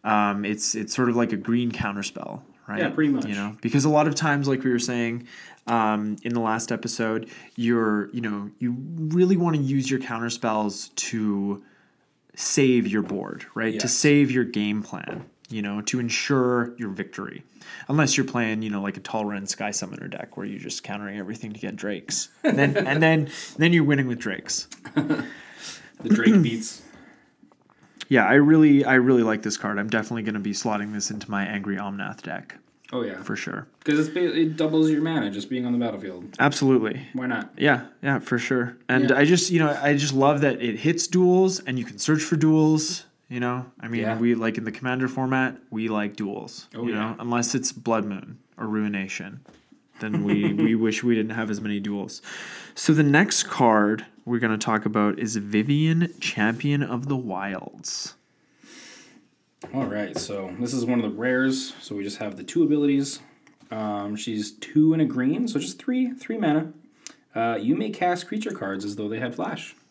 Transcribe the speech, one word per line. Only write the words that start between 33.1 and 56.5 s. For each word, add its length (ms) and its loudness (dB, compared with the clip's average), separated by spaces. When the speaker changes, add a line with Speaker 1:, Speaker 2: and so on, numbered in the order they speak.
Speaker 1:
For 120 -6
sure. 320 -8
Speaker 2:
'Cause 160 2
it's 100 2
ba-, 300 0
it 160 2
doubles 340 2
your 120 2
mana 280 0
just 200 -8
being 160 -4
on 80 0
the 60 2
battlefield. 600 -6
Speaker 1:
Absolutely. 600 2
Speaker 2:
Why 160 -6
not? 300 -6
Speaker 1:
Yeah, 300 2
yeah, 180 0
for 200 -2
sure. 380 -2
And 220 4
Speaker 2:
Yeah. 80 6
Speaker 1:
I 80 6
just, 260 4
you 80 4
know, 220 2
I 140 4
just 180 0
love 280 6
that 200 2
it 180 -4
hits 280 0
duels 520 4
and 180 -4
you 60 -4
can 140 -12
search 240 2
for 160 0
duels, 640 4
you 140 -6
know? 240 -4
I 80 -10
mean, 140 -2
Speaker 2:
Yeah. 140 -2
Speaker 1:
we, 180 4
like, 220 -2
in 60 -4
the 80 -6
Commander 380 -2
format, 480 0
we 200 -4
like 260 -2
duels, 600 -8
Speaker 2:
Oh, 100 -6
Speaker 1:
you 80 -2
Speaker 2:
yeah. 60 -2
Speaker 1:
know? 200 -4
Unless 360 0
it's 180 -2
Blood 320 0
Moon 320 -10
or 100 -6
Ruination. 760 -4
Then 240 -2
we, 300 2
Speaker 2:
<laughs> 0 -
Speaker 1:
we 220 4
wish 280 0
we 100 4
didn't 220 0
have 160 -4
as 80 -4
many 220 -4
duels. 400 -6
So 200 2
the 100 6
next 460 4
card 560 4
we're 160 -2
gonna 180 0
talk 280 0
about 340 2
is 180 -4
Vivien, 840 0
Champion 600 0